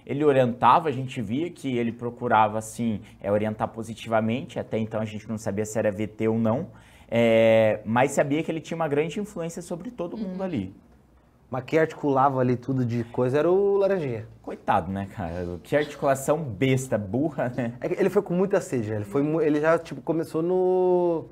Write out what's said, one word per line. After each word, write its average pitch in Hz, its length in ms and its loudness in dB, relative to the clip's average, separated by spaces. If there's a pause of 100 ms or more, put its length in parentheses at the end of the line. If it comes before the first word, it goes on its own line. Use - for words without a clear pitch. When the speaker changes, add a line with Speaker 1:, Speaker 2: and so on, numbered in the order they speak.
Speaker 1:
ele 143 180 -2
orientava, 131 640 6
a 147 40 0
gente 131 280 -6
via 127 300 -4
que 135 260 -6
ele 120 160 0
procurava, 113 680 2
assim, 110 420 -4 (180)
é, 98 120 -2
orientar 107 380 0
positivamente, 113 920 -2
até 110 180 -4
então 110 240 -4
a 110 40 -2
gente 104 220 -10
não 113 100 -6
sabia 104 280 -4
se 110 140 -4
era 107 120 2
V 107 140 -2
T 110 220 -2
ou 110 100 2
não, 117 300 0 (420)
é, 113 760 6
mas 123 280 2
sabia 151 320 0
que 170 80 -6
ele 160 100 -6
tinha 165 140 -10
uma 165 120 -2
grande 151 320 -2
influência 175 440 -8
sobre 180 260 -10
todo 175 260 -8
mundo 190 260 -8
Speaker 2:
Uhum. 190 40 -4
Speaker 1:
ali. 104 300 -4 (760)
Speaker 3:
Mas 127 160 -6
quem 160 140 2
articulava 139 600 2
ali 123 160 2
tudo 131 300 -2
de 117 200 -2
coisa 127 340 0
era 165 120 2
o 202 260 2
Laranjinha. 160 500 -2 (160)
Speaker 1:
Coitado, 95 480 -2
né, 98 220 -4
cara? 87 500 -6
Que - 120 -2
articulação 143 600 0
besta, 131 640 0
burra, 123 580 -2
né? 117 240 -2
Speaker 3:
É 127 80 -2
que - 100 -2
ele 196 120 2
foi 202 100 2
com 175 140 -2
muita 190 260 2
sede, 113 300 -4
né? 107 60 -2
Ele 104 80 -4
foi 139 180 0
mu-, 156 180 0
ele 151 180 2
já, 165 200 4
tipo, 143 240 -12
começou 160 400 -2
no 180 880 2